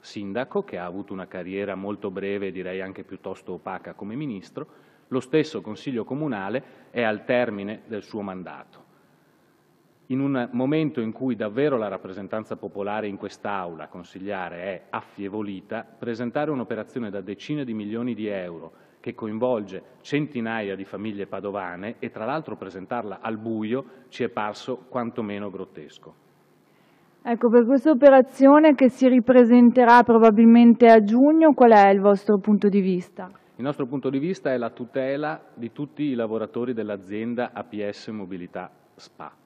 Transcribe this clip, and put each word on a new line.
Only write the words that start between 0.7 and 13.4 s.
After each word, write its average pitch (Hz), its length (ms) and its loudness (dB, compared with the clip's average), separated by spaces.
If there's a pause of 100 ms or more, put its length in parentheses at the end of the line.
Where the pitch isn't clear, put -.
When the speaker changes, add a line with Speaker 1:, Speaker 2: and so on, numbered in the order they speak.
Speaker 1:
ha 87 60 -10
avuto 95 280 -14
una 92 160 -14
carriera 95 480 -10
molto 101 340 -10
breve, 98 400 -8
direi 92 300 -12
anche 95 240 -14
piuttosto 95 480 -16
opaca 87 400 -14
come 107 240 -14
ministro. 135 500 -14 (420)
Lo 127 120 -4
stesso 147 400 -4
Consiglio 110 420 -10
Comunale 123 640 -8 (260)
è 120 140 -6
al 107 200 -4
termine 110 640 -4
del 107 160 -12
suo 107 200 -12
mandato. 90 580 -16 (1300)
In 131 120 -4
un 135 340 -2
momento 151 480 -2
in 113 120 -6
cui 127 240 -6
davvero 117 400 -4
la 110 100 -4
rappresentanza 98 720 -10
popolare 104 500 -8
in 98 100 -10
quest'aula 92 680 -12